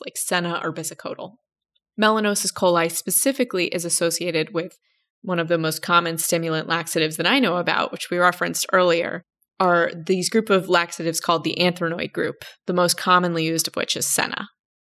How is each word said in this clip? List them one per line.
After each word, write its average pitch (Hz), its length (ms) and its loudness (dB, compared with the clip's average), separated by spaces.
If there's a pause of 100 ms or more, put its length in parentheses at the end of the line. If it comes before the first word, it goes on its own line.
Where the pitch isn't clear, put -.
like - 120 -12
senna 175 440 -2
or 160 120 -6
bisacodyl. 170 600 -10 (640)
Melanosis 208 520 2
coli 170 400 2
specifically 247 760 0
is 170 180 -4
associated 170 680 -2
with 170 240 -4 (440)
one 180 180 -2
of 165 80 -2
the 170 100 2
most 160 240 -2
common 170 360 2
stimulant 165 500 -2
laxatives 160 500 -2
that 170 100 -2
I 247 120 4
know 180 180 2
about, 165 360 0
which - 160 -12
we 175 80 -2
referenced 175 560 2
earlier, 180 500 2 (360)
are 175 360 4
these 175 340 0
group 220 200 2
of 190 180 4
laxatives 170 540 0
called 165 240 0
the 160 140 -2
anthronoid 175 520 0
group, - 320 -4 (240)
the 190 60 -2
most 175 240 2
commonly 180 480 2
used 160 220 -2
of - 80 -12
which - 200 -2
is - 100 -4
senna. - 440 -4 (440)